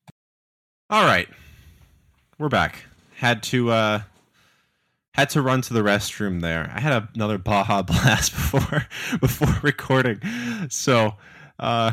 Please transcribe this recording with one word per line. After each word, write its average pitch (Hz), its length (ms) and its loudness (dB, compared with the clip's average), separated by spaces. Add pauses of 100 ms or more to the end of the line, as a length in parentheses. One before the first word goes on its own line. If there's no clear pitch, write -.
(880)
All 214 160 4
right, 101 240 2 (1120)
we're 151 100 -2
back. 95 360 0 (320)
Had 120 280 0
to, 120 260 0
uh, 107 300 2 (1120)
had 139 160 2
to 151 120 0
run 131 200 2
to - 100 -8
the 117 80 2
restroom 101 600 0
there. 82 340 -4
I - 60 -6
had 123 340 0
another 107 240 -2
Baja 101 440 2
<laughs> - 0 -
Blast - 500 2
before, - 540 -2 (340)
before - 420 0
recording. 131 580 0 (500)
So, 113 440 2 (460)
uh, 117 320 0